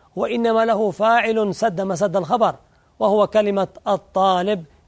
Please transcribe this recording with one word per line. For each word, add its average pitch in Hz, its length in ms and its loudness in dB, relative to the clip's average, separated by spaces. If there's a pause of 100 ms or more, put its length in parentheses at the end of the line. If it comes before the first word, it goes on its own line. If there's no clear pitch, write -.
(160)
وإنما 226 500 0
له 214 260 0
فاعل 220 640 0
سد 196 260 -2
مسد 185 340 -2
الخبر، 190 400 0 (440)
وهو 208 280 2
كلمة 202 400 0 (200)
الطالب 190 800 0 (220)